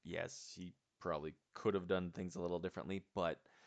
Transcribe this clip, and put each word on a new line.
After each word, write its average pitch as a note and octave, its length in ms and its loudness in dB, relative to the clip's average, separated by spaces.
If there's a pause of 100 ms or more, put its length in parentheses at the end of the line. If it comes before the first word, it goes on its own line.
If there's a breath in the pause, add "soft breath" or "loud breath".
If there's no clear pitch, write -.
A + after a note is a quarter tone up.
yes, E2+ 540 -6
he F2+ 160 -8 (280)
probably D#2 340 -2 (180)
could G#2 220 2
have F2+ 120 2
done F#2 260 4
things F2+ 220 -4
a F#2+ 60 -4
little F2 180 2
differently, F#2 460 -2 (100)
but E2+ 320 2 (200 loud breath)